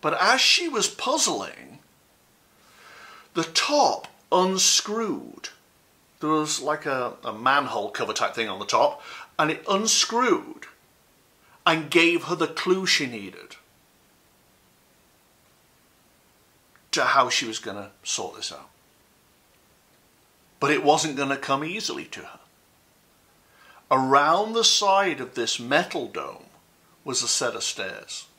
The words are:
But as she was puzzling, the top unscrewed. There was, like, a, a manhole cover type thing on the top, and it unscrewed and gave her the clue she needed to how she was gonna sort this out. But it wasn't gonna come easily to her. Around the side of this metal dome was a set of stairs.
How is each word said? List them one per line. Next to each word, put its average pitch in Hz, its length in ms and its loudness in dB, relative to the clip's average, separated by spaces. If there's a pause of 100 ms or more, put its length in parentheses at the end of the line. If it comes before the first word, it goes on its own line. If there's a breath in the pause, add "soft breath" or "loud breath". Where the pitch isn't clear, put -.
But 151 200 -2
as 226 200 4
she - 260 4
was 247 220 -2
puzzling, 151 880 -4 (1500 loud breath)
the 165 120 0
top - 600 2 (240)
unscrewed. 185 1160 0 (720)
There 151 100 -4
was, 156 300 0
like, 151 260 -4
a, 131 280 -2 (100)
a 117 80 -6
manhole 120 600 0
cover 107 220 -4
type - 220 -2
thing 113 140 -2
on 95 100 -8
the 101 60 -8
top, 131 360 2 (380 loud breath)
and 156 100 2
it 156 200 -6
unscrewed 226 960 0 (1000 soft breath)
and 160 240 2
gave 170 360 4
her 175 100 -2
the 160 120 0
clue 185 380 -2
she 156 200 2
needed 98 500 -12 (3250)
to 135 140 0
how 127 240 4
she - 160 -2
was 110 140 -8
gonna 101 320 -12 (120)
sort - 320 -6
this - 160 -10
out. - 180 -18 (1900)
But 143 100 2
it 139 120 2
wasn't 151 340 4
gonna 139 200 -2
come 139 280 -2
easily 196 400 -6
to - 160 -14
her. - 180 -18 (1500 soft breath)
Around 147 640 4
the 233 100 0
side 196 560 4
of - 160 -10
this 117 240 -2
metal 139 480 0
dome 73 380 -10 (580 soft breath)
was 127 180 -2
a 120 60 -4
set 113 280 0
of 113 80 -8
stairs. - 640 -8 (120)